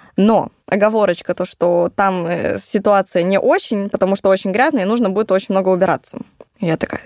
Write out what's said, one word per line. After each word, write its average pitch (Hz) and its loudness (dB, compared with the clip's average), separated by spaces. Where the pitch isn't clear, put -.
Но 202 2
оговорочка 202 0
то, 185 -4
что 175 0
там, 190 0
э, 175 -4
ситуация 196 0
не 190 2
очень, 220 0
потому 190 0
что 196 0
очень 190 2
грязно, 269 0
и 185 0
нужно 220 0
будет 208 -2
очень 190 0
много 190 2
убираться». 180 0
Я 160 -2
такая: - -6